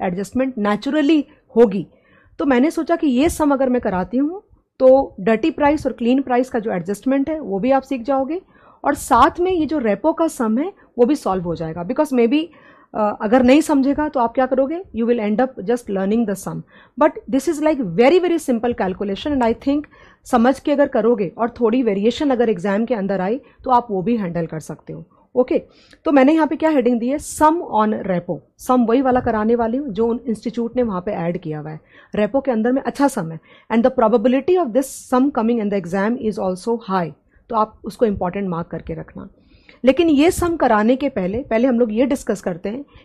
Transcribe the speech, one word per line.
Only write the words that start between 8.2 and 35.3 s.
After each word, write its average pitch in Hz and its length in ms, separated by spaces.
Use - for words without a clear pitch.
और 285 100
साथ 277 460
में 370 120
ये 311 140
जो 302 120
repo 226 340
का 330 160
sum 220 300
है 349 140
वो 240 80
भी 285 100
solve 190 280
हो 170 100
जाएगा। 160 320
Because 269 260
maybe, 254 340
अ, 214 280
अगर 226 200
नहीं 254 180
समझेगा 285 480
तो 277 120
आप 233 140
क्या 254 120
करोगे, 269 340
you 226 100
will 240 140
end 208 200
up 262 200
just 226 300
learning 202 360
the 196 120
sum, 165 220
but 302 200
this 269 180
is 302 120
like 311 200
very, 294 200
very 339 200
simple 240 400
calculation 196 560
and 247 80
I 226 80
think 294 240
समझ 254 360
के 302 120
अगर 277 160
करोगे 208 400
और 226 120
थोड़ी 247 220
variation 226 480
अगर 233 180
exam 196 360
के 240 100
अंदर 196 260
आई 220 200
तो 269 60
आप 240 200
वो 190 120
भी 233 140
handle 175 300
कर 160 140
सकते - 320
हो। 156 120
ओके, 247 280
तो - 80
मैंने 269 200
यहाँ 320 140
पे 311 100
क्या 320 140
heading 247 300
दी 233 80
है, 285 100
sum 311 420
on 214 320
repo, 175 320
Sum 254 280
वही 240 160
वाला 254 180
कराने 226 340
वाली 233 220
हूँ 285 120
जो 220 200
उन 233 180
institute 233 500
ने 254 60
वहाँ 202 180
पे 202 120
ऐड 175 260
किया 151 220
हुआ 151 100
है। 156 100
Repo 208 260
के 277 100
अंदर 226 220
में 269 100
अच्छा 277 260
sum 165 240
है 160 80
and 226 140
the 262 120
probability 247 600
of 262 160
this 269 220
sum 254 280